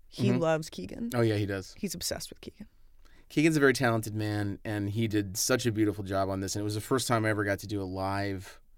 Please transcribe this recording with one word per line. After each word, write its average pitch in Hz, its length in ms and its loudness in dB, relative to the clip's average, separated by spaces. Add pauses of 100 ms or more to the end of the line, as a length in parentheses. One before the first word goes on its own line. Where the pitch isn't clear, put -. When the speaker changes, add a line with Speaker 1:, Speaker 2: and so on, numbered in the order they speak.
Speaker 1:
He - 200 0
Speaker 2:
Mm-hmm. 190 100 4
Speaker 1:
loves 160 320 0
Keegan. 226 440 -8
Speaker 2:
Oh, 123 60 2
yeah, 110 160 4
he 104 100 0
does. 98 320 -6
Speaker 1:
He's 190 160 -6
obsessed - 360 -6
with - 100 -20
Keegan. - 260 -16 (600)
Speaker 2:
Keegan's 156 280 4
a 147 40 2
very 135 120 8
talented 113 420 2
man, 104 500 -2
and 104 260 -2
he 110 180 0
did 101 280 0
such 123 300 2
a 113 60 2
beautiful 104 320 0
job 95 240 0
on 95 120 -4
this. 95 140 -4
And 104 60 -4
it 104 40 -2
was 104 100 -2
the 107 80 -4
first 131 260 0
time 113 160 2
I 110 60 2
ever 104 140 0
got 101 160 2
to - 60 -12
do 101 160 -4
a - 20 -4
live 95 760 -4 (200)